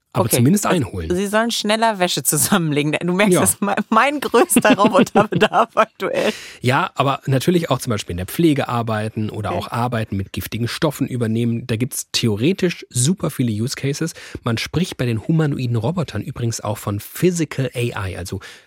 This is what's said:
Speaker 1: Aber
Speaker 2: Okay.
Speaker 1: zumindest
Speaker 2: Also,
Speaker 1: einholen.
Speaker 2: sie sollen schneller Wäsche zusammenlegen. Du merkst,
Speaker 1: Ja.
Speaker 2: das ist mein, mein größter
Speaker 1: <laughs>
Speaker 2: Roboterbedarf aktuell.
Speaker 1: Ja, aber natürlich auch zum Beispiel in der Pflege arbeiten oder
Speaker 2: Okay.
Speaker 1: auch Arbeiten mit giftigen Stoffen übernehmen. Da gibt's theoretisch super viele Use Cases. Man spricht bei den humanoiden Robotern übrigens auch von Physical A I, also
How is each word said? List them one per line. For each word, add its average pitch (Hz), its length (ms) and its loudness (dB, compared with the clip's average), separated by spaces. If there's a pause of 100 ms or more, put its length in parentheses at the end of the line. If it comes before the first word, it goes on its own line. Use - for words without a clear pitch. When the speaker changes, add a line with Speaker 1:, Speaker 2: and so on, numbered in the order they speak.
(160)
Speaker 1:
Aber - 100 2
Speaker 2:
Okay. 113 120 2
Speaker 1:
zumindest 160 300 4
Speaker 2:
Also, 196 80 4
Speaker 1:
einholen. 95 400 -2
Speaker 2:
sie 196 100 0
sollen 220 240 0
schneller 220 480 0
Wäsche 175 240 0
zusammenlegen. 151 680 2 (100)
Du 175 120 0
merkst, 190 200 4
Speaker 1:
Ja. 156 80 6
Speaker 2:
das 190 140 2
ist - 80 -10
mein, 202 120 0 (140)
mein 262 300 4
größter - 560 4
Speaker 1:
<laughs> - 20 2
Speaker 2:
Roboterbedarf 202 1000 4
aktuell. - 560 0 (300)
Speaker 1:
Ja, 135 320 2
aber 135 320 0
natürlich 160 460 0
auch - 80 2
zum - 100 -6
Beispiel 104 240 -4
in 85 40 -6
der 90 100 -6
Pflege 151 400 2
arbeiten 110 640 -2
oder 104 180 -6
Speaker 2:
Okay. 98 80 -2
Speaker 1:
auch - 140 -8
Arbeiten 120 440 -2
mit 95 160 -6
giftigen 113 360 -6
Stoffen - 400 -2
übernehmen. 117 580 -2
Da 117 120 -2
gibt's - 340 -6
theoretisch 131 800 0
super 147 400 0
viele 123 200 0
Use 110 240 -4
Cases. 143 380 -4 (300)
Man 117 160 0
spricht - 380 -4
bei 127 100 -2
den 113 200 -2
humanoiden 139 500 0
Robotern 139 440 -2
übrigens 120 400 -6
auch 104 160 -6
von 104 220 -4
Physical 170 760 -2
A 117 340 -4
I, 95 80 -8
also 92 240 -8 (280)